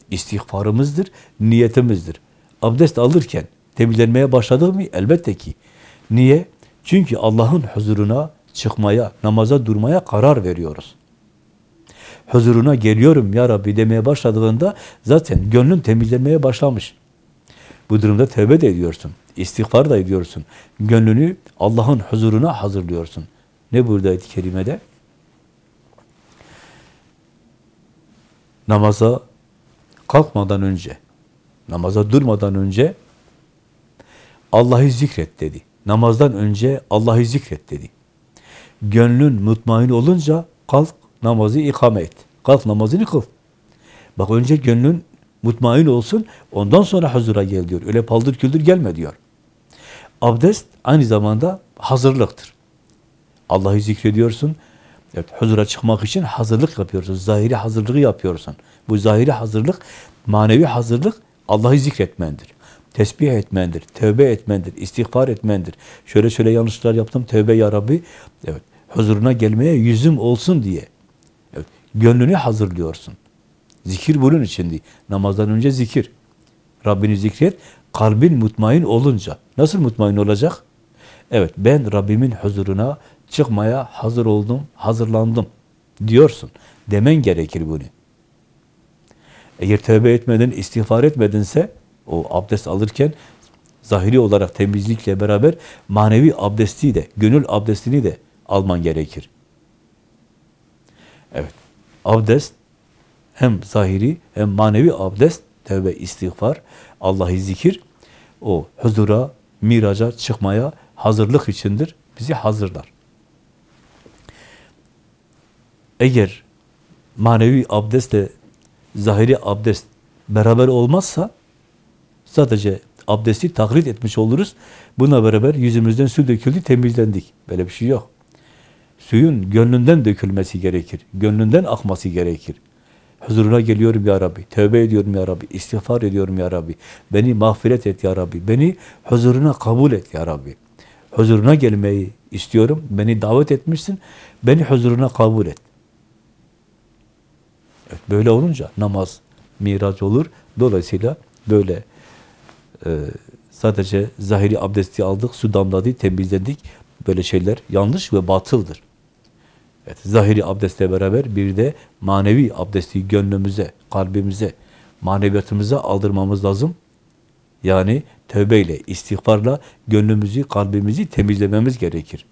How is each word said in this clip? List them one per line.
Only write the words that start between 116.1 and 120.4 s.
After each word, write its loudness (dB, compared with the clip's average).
manevi 2
abdestle -2
zahiri 2
abdest -4
beraber 4